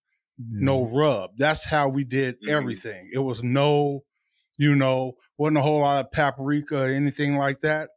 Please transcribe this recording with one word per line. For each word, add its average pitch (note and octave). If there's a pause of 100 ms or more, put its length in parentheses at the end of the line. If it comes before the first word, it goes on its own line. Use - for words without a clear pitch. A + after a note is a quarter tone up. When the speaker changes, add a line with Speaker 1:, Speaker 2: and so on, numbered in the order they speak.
(380)
Speaker 1:
no B2
Speaker 2:
Yeah. A#2
Speaker 1:
rub. A#2
That's D3+
how D3
we C#3
did B2+
Speaker 3:
Mm-hmm. B2+
Speaker 1:
everything. A#2
It C3
was B2
no, C#3+ (520)
you C#3+
know, C3 (200)
wasn't D3+
a C#3
whole D3+
lot C#3+
of -
paprika C#3+
or C3
anything C#3+
like C#3
that. D#3